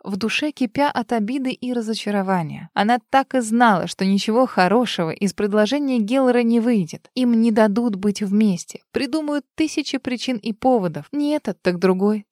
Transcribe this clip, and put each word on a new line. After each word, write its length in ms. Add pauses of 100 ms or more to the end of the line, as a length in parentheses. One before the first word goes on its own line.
в 140
душе 340
кипя 400
от 220
обиды 380
и 240
разочарования. 960
Она 280 (100)
так 240
и 60
знала, 460
что 200
ничего 400
хорошего 640
из 240
предложения 640
Геллора 440
не 160
выйдет. 560
Им 240
не 140
дадут 440
быть 260
вместе, 580 (120)
придумают 520 (120)
тысячи 420
причин 400
и 160
поводов. 580
Не 200
этот, 280
так 180
другой. 540